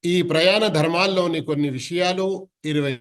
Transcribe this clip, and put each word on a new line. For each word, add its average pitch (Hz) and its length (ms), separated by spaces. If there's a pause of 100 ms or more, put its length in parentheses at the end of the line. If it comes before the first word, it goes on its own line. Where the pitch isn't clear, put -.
ఈ 175 160
ప్రయాణ 185 460
ధర్మాల్లోని 170 720
కొన్ని 147 280
విషయాలు 180 800 (180)
ఇరవై 143 360